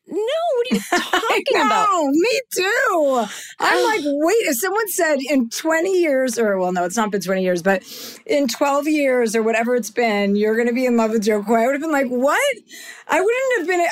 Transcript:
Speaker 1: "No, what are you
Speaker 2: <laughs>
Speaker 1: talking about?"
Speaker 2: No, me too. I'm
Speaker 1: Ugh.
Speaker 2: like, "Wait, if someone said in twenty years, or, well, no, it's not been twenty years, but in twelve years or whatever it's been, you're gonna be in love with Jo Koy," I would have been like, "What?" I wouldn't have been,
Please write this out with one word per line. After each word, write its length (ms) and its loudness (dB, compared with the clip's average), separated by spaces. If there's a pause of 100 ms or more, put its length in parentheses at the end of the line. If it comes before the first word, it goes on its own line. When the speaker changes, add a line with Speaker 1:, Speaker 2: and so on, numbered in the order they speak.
Speaker 1:
"No, 100 -6
what 540 -2
are 40 2
you 60 -2
Speaker 2:
<laughs> 80 -14
Speaker 1:
talking 720 0
about?" 260 2
Speaker 2:
No, 220 2
me 320 2 (140)
too. 680 0 (340)
I'm 180 2
Speaker 1:
Ugh. 60 2
Speaker 2:
like, 200 0
"Wait, 300 2 (140)
if 100 0
someone 300 -2
said 320 0 (100)
in 200 2
twenty 500 0
years, 400 0
or, 180 2
well, 140 0
no, 140 0
it's 120 -4
not 140 0
been 100 -2
twenty 220 -2
years, 180 0
but 220 0 (420)
in 220 2
twelve 400 0
years 480 2
or 80 2
whatever 320 0
it's 160 -4
been, 440 0
you're 220 2
gonna 160 0
be 140 0
in 100 2
love 140 2
with 120 0
Jo 200 0
Koy," 140 2
I 100 2
would 60 0
have 80 -4
been 100 -4
like, 160 0
"What?" 480 0 (520)
I 140 2
wouldn't 380 0
have 80 -4
been, 240 2